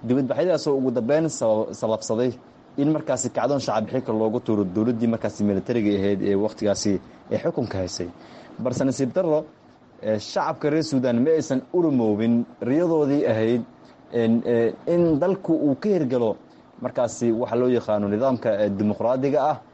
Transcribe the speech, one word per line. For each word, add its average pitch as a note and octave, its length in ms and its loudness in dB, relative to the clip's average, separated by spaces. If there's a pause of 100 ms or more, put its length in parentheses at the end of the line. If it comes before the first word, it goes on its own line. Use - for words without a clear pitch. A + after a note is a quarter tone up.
Dibadbaxyadaas C#3 640 0
oo D3 100 2
ugu C3 140 0
dambeyn C#3 400 0
sabab-, A2 400 0
sababsaday A2+ 600 -2 (460)
in C#3+ 140 2
markaasi C#3 400 -2
kacdoon C3 300 0
shacab A2 340 -2
xilka B2 180 -2
loogu A2 280 0
tuuro G#2 240 0
dowladdii A2 420 0
markaasi A2 380 -2
militariga G#2 480 2 (100)
ahayd G2 200 0
ee G2+ 120 0
waqtigaasi G2+ 640 0 (320)
ee G#2 80 -2
xukunka C#3+ 400 -4
haysay. F2+ 300 -6 (500)
Balse B2 260 -2
nasiib C3 300 0
darro, D#3 320 0 (560)
eh, A2 160 0
shacabka D3+ 520 -4
reer D#3+ 120 0
Suudaan B2+ 400 0
ma D3+ 80 2
aysan C#3 320 0 (100)
u F3+ 100 2
rumoobin A#2 640 2 (160)
riyadoodii D3+ 680 2
ahayd A2+ 360 0 (500)
in, A#2 320 2
eh, A#2 280 2 (140)
in E3+ 320 2
dalku F3 380 0
uu C#3+ 240 2
ka G#3+ 80 -2
hirgalo B2+ 480 0 (460)
markaasi A#2+ 500 -2
waxa A#2 240 -2
loo B2 120 2
yaqaano G#2+ 400 0
nidaamka, A#2 420 0 (100)
eh, G#2 80 2
dimuqraadiga A2+ 720 0
ah. C#3+ 160 0 (160)